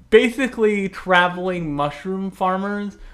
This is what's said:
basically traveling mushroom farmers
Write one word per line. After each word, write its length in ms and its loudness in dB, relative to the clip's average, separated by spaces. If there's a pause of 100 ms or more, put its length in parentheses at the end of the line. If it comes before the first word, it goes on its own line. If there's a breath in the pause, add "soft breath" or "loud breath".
basically 800 2
traveling 840 0
mushroom 560 -4
farmers 640 -2 (160 soft breath)